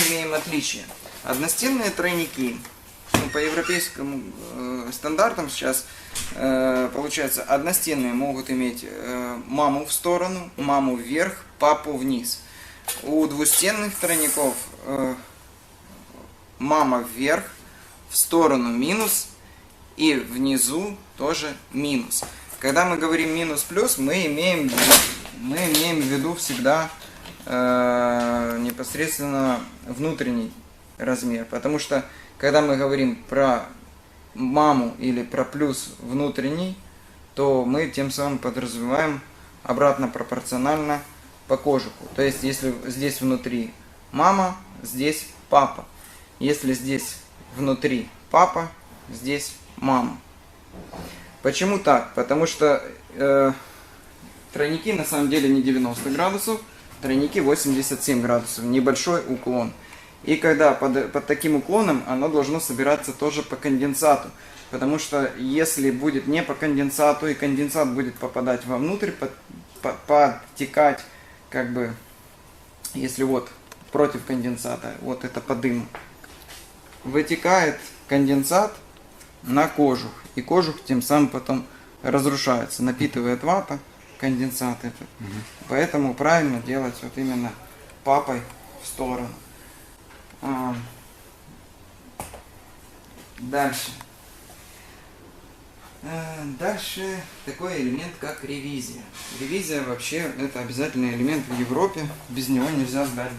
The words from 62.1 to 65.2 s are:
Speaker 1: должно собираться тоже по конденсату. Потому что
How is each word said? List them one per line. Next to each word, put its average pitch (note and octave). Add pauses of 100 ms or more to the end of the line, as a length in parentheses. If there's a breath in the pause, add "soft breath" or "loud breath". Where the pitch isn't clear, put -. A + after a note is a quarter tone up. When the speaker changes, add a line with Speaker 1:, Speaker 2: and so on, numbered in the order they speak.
Speaker 1:
должно D3+
собираться C#3
тоже D3
по D3+
конденсату. C#3 (400 loud breath)
Потому C#3
что C#3